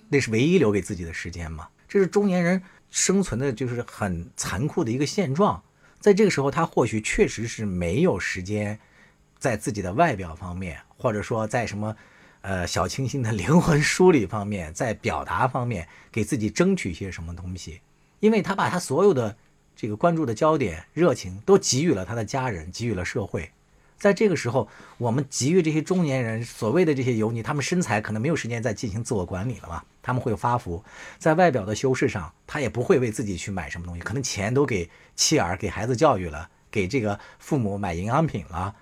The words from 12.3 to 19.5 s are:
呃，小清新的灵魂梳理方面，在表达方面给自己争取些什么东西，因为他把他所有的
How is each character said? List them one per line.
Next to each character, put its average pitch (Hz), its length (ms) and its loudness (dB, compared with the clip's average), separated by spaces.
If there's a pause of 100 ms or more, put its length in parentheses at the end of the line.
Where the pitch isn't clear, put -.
呃， 95 240 -4
小 87 220 -2
清 135 200 -4
新 139 140 -4
的 113 100 -2
灵 117 300 4
魂 147 180 4
梳 185 320 6
理 123 140 4
方 101 220 -4
面， 87 260 -6
在 117 220 -4
表 78 280 -4
达 92 240 0
方 127 200 -4
面 117 200 -4 (240)
给 110 120 0
自 143 120 -6
己 107 140 -2
争 185 260 2
取 104 160 -4
些 92 200 -8
什 87 100 -12
么 82 140 -10
东 90 200 -10
西， - 260 -14 (380)
因 214 120 4
为 214 100 2
他 196 140 -2
把 180 120 0
他 175 120 -2
所 151 240 0
有 202 100 6
的 113 240 -2 (380)